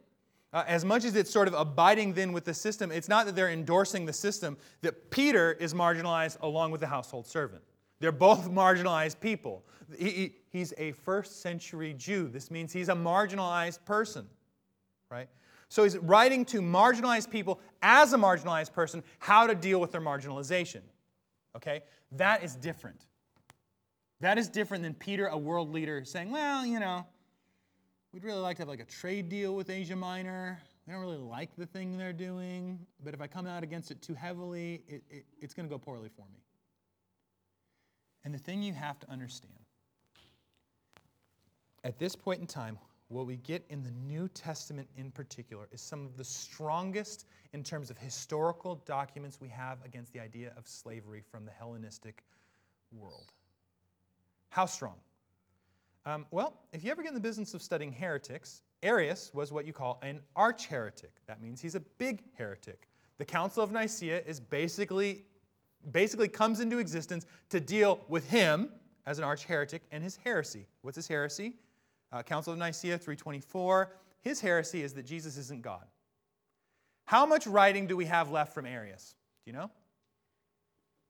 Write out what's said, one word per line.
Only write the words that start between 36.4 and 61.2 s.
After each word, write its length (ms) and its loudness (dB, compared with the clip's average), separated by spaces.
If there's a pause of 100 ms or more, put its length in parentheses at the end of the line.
And 100 -8
the 40 -8
thing 260 -8
you 80 -4
have 280 -8
to 120 -18
understand, 480 -14 (2250)
at 160 -8
this 160 -6
point 240 -6
in 80 -12
time, 320 -10 (300)
what 180 -8
we 80 -8
get 320 -10
in 160 -10
the 80 -10
New 380 -8
Testament 680 -12
in 160 -14
particular 640 -16
is 80 -18
some 240 -14
of 100 -16
the 80 -14
strongest 1000 -8 (260)
in 100 -12
terms 280 -10
of 80 -16
historical 760 -4 (100)
documents 560 -8
we 80 -16
have 340 -12
against 300 -18
the 80 -14
idea 340 -16
of 100 -20
slavery 640 -16
from 140 -18
the 80 -18
Hellenistic 720 -18 (680)
world. 400 -20 (1200)
How 140 0
strong? 260 -10 (1120)
Um, 240 -8
well, 240 -4 (200)
if 100 -14
you 80 -4
ever 100 -6
get 60 -8
in 80 -10
the 40 -6
business 360 -6
of 80 -12
studying 280 -6
heretics, 680 -10 (220)
Arius 500 0
was 180 -6
what 140 -6
you 80 -14
call 300 -8
an 160 -10 (160)
arch-heretic. 760 0 (160)